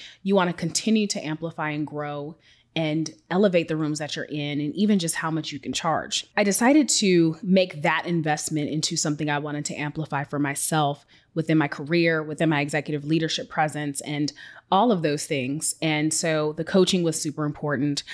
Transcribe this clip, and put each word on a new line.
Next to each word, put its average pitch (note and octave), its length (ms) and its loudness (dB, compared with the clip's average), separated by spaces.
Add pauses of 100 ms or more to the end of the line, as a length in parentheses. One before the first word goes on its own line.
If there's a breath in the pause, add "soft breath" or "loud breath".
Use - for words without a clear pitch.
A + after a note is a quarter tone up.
(240 loud breath)
you G3 120 2
wanna F3 180 4
continue G#3 540 0
to G#3 180 -6
amplify D#3+ 460 -4
and D3+ 140 -4
grow D3 520 -8 (380 soft breath)
and D#3 340 0 (220)
elevate F3+ 360 4
the D#3+ 80 -2
rooms D3+ 220 -2
that D3+ 180 -6
you're D3+ 100 -6
in D3 360 -4
and D3 140 -4
even G#3 240 4
just E3 160 -2
how D#3+ 160 -4
much D#3+ 200 -4
you C#3+ 80 -8
can - 140 -8
charge. - 540 -2 (100)
I G#3 60 2
decided A#3+ 460 4
to E3+ 520 4
make F3+ 400 2
that D#3+ 240 0
investment D#3 640 0
into D#3 260 -2
something D3+ 360 -2
I D3 80 0
wanted D3 260 -6
to - 100 -8
amplify D3 500 -4
for D3 120 -6
myself D3 680 0 (300 soft breath)
within D#3+ 240 2
my D3 100 4
career, E3 540 0
within D#3 280 0
my D3 120 2
executive D3 420 -2
leadership D#3+ 460 -2
presence, D3+ 520 -2
and D3 300 -2 (400 loud breath)
all G#3+ 200 6
of F3 100 2
those D3+ 240 0
things. C#3 560 -2
And D#3 320 2
so D3+ 400 0
the E3 100 -6
coaching F#3 380 4
was D#3+ 180 0
super D3+ 260 -4
important. D3 580 -2 (100)